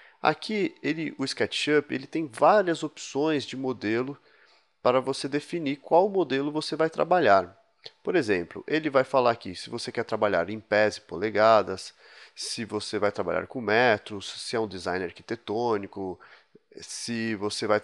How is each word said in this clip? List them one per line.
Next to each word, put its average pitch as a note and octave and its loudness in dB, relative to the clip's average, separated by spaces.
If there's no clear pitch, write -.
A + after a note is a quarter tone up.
Aqui, - 0
ele, D#3 -4
o C3 -2
SketchUp, - 0
ele C3 -6
tem D#3+ -4
várias E3+ 4
opções D3 -2
de - -12
modelo B2+ -4
para B2+ 4
você C3 -6
definir D3 -4
qual F3 4
modelo D3 0
você D3+ -6
vai D#3+ 0
trabalhar. D3+ 4
Por - -4
exemplo, G2+ 0
ele D#3 -2
vai C3+ 4
falar B2 2
aqui F#2+ -8
se - -14
você A#2 -8
quer A#2 -4
trabalhar G2+ 0
em A2 -8
pés G#2+ 2
e - -14
polegadas, G2+ 2
se - -8
você G#2+ -6
vai G2+ 2
trabalhar F2 -4
com C3 -10
metros, G#2+ 2
se - -10
é A#2 0
um A2 -2
design F#2 -6
arquitetônico, G2+ -6
se A2+ -6
você G2+ -4
vai, G#2+ 4